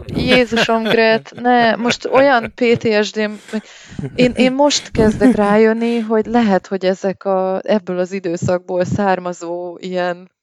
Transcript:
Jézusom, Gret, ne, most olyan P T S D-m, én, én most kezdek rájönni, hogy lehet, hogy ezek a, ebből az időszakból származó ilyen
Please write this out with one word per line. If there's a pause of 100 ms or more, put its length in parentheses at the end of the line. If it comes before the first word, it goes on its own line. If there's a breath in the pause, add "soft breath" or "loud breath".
(160)
Jézusom,
Gret,
ne,
most
olyan
P
T
S
D-m, (840 loud breath)
én,
én
most
kezdek
rájönni,
hogy
lehet,
hogy
ezek
a,
ebből
az
időszakból
származó
ilyen (120)